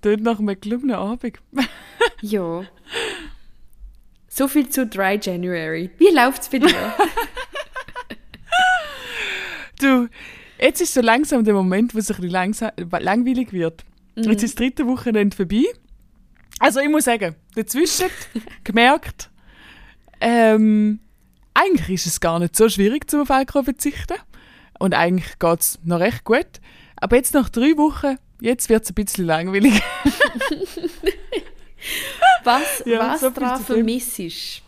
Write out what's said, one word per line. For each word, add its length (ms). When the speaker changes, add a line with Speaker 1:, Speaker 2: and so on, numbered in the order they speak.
Speaker 1:
Dort 180
nach 180
einem 220
gelungenen 360
Abend. 420
<laughs> 680
Speaker 2:
Ja. 440
So 200
viel 200
zu 180
Dry 360
January. 720
Wie 180
läuft's 360
bei 80
dir? 100
<laughs> 260
Speaker 1:
Du, 280
jetzt 220
ist 140
so 80
langsam 420
der 100
Moment, 400
wo 40
es 120
ein 60
bisschen 140
langsa-, 420
langweilig 520
wird. 320
Speaker 2:
Mhm. 100
Speaker 1:
Jetzt 180
ist 160
das 60
dritte 220
Wochenende 500
vorbei. 280
Also 220
ich 80
muss 160
sagen, 300
dazwischen 540
<laughs> 300
gemerkt, 680
ähm, 800
eigentlich 360
ist 160
es 140
gar 180
nicht 180
so 140
schwierig, 400
zum 120
auf 80
Alkohol 320
zu 100
verzichten. 440
Und 160
eigentlich 440
geht's 460
noch 160
recht 240
gut. 220
Aber 180
jetzt 180
nach 160
drei 260
Wochen 400
jetzt 280
wird's 220
ein 40
bisschen 320
langweilig. 540
<laughs> 80
Speaker 2:
Was, 420
Speaker 1:
Ja, 140
Speaker 2:
was 200
Speaker 1:
so 100
viel 120
Speaker 2:
dran 160
Speaker 1:
zu 60
dem. 20
Speaker 2:
vermissest? 920